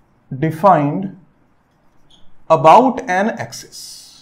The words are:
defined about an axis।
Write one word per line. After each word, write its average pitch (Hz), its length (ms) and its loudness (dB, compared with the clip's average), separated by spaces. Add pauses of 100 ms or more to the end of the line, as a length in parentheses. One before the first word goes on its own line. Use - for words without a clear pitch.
(440)
defined 160 600 0 (1500)
about 175 480 4 (100)
an 190 180 -2
axis। - 720 -14 (240)